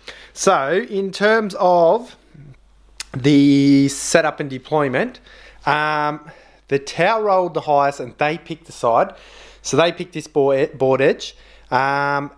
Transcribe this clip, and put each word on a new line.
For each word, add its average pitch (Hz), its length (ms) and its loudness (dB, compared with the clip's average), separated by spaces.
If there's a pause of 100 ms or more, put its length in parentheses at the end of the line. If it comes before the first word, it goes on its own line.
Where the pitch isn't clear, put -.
(320)
So 175 580 0
in 196 220 -6
terms 208 480 -2
of 180 560 2 (1000)
the 139 760 4
setup 156 500 0
and 147 100 -8
deployment, 147 680 -4 (460)
um, 151 560 -2 (480)
the 139 100 0
Tau 190 420 -2
rolled 185 320 0
the 156 80 -4
highest 143 380 0
and 120 180 -14
they 151 200 -2
picked - 300 -14
the - 40 -20
side. 131 420 0 (500)
So - 140 -4
they 170 140 2
picked 175 220 -12
this 156 120 -12
board, 135 540 0
board 131 220 2
edge, - 340 0 (340)
um, 143 680 -2